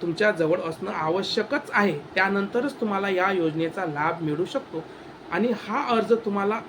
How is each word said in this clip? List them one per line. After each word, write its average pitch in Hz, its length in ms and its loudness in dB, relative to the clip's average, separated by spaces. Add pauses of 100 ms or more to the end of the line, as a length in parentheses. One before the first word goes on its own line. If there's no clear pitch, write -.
तुमच्याजवळ 170 680 2
असणं 190 220 -6
आवश्यकच 190 800 0
आहे, 202 280 4 (160)
त्यानंतरच 202 680 0
तुम्हाला 202 280 0
या 185 220 2
योजनेचा 165 540 0
लाभ 160 380 -2
मिळू 156 220 0
शकतो. 175 380 -4 (480)
आणि 214 220 2 (140)
हा 240 280 0
अर्ज 220 180 4 (120)
तुम्हाला 202 440 0